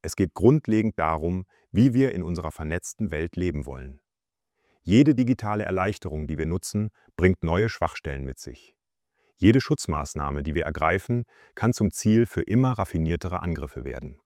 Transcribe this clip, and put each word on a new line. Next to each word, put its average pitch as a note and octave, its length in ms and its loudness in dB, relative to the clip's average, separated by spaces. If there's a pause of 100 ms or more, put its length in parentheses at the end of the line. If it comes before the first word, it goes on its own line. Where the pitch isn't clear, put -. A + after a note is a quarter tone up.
Es E2+ 140 -8
geht F#2+ 180 0
grundlegend A2 640 4
darum, E2 460 0 (260)
wie A#2 240 4
wir C3 180 2
in F2+ 120 -4
unserer E2 260 -4
vernetzten E2 640 -6
Welt D#2+ 240 -6
leben D2 300 -2
wollen. C2+ 340 -14 (800)
Jede C3+ 320 6
digitale A2+ 500 0
Erleichterung, F2+ 640 -4
die D2+ 120 -4
wir D#2 80 -2
nutzen, G#2 440 -4 (260)
bringt F#2 280 4
neue F#2 240 2
Schwachstellen C#2+ 560 -6
mit C2 160 -10
sich. - 340 -18 (640)
Jede A2+ 240 6
Schutzmaßnahme, D2 800 -4
die D2 140 -4
wir D#2+ 80 -2
ergreifen, E2+ 600 0 (300)
kann A#2 180 0
zum G2+ 200 0
Ziel A2+ 340 4
für - 160 -4
immer B2+ 300 2
raffiniertere E2+ 680 -2
Angriffe D2 420 -8
werden. C2 420 -12